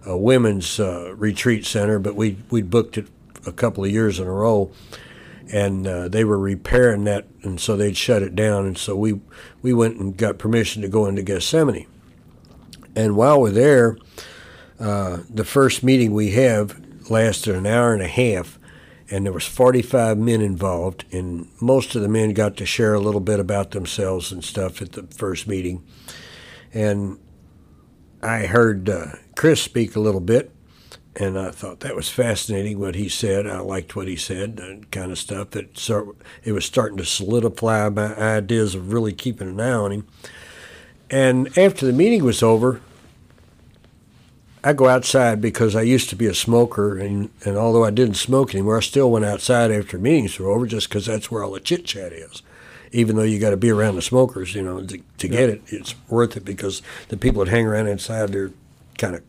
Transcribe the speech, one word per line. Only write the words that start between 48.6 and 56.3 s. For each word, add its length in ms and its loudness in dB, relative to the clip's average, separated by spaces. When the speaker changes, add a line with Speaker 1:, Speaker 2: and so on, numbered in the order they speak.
Speaker 1:
I 40 0
still 300 2
went 120 2
outside 460 2
after 300 -4
meetings 400 2
were 100 -2
over 160 2
just 240 -6
'cause 160 -4
that's 240 -6
where 140 -6
all 80 -6
the 80 -10
chit-chat 520 -6
is. 300 -18
Even 240 2
though 60 2
you 160 2
gotta 200 2
be 120 2
around 260 2
the 60 -6
smokers, 540 0
you 80 -6
know, 180 -8
to, 180 -14
to 80 -4
get 220 2
Speaker 2:
Yep. 0 -
Speaker 1:
it, 180 -6
it's 260 -12
worth 260 0